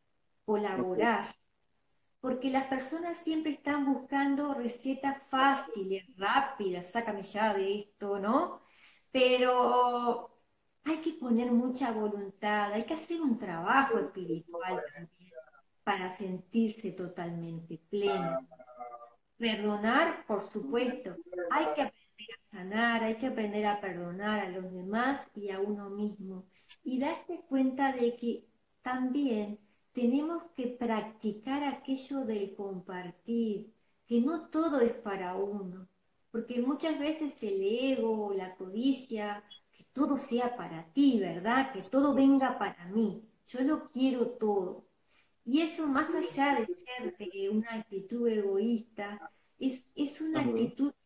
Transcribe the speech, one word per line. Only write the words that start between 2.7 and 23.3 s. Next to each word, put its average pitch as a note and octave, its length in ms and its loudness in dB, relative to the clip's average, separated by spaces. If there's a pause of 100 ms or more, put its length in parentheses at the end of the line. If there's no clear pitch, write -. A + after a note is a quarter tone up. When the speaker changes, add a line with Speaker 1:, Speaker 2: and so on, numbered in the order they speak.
Speaker 1:
siempre D#4 340 -2
están C#4+ 400 0
buscando C#4 640 0
recetas C4 760 -4
fáciles, A3 760 2 (140)
rápidas, G3+ 760 0
"Sácame G#3+ 300 -2
ya G#3+ 320 0
de G3 260 0
esto", G3+ 380 -4
¿no? B3+ 440 0 (500)
Pero B3 1160 4 (540)
hay D#4 180 0
que E4 120 0
poner A#3+ 380 2
mucha B3 400 2
voluntad, G#3 800 -2
hay A3+ 140 0
que D#4+ 80 -4
hacer E4 280 -6
un A#3+ 160 2
trabajo F#3 600 2
espiritual E3+ 840 -4 (120)
también - 380 -18 (520)
para F#3 320 -2
sentirse G3+ 760 -2
totalmente E3+ 840 -8 (120)
pleno. G3 500 0 (960)
Perdonar, A3 880 2
por G3 240 -2
supuesto, A#3 680 -2 (300)
hay D4+ 260 2
que D4 80 0
aprender - 460 -8 (240)
a G3+ 40 -14
sanar, A3 480 0
hay A3 120 0
que B3+ 100 -2
aprender G#3+ 400 0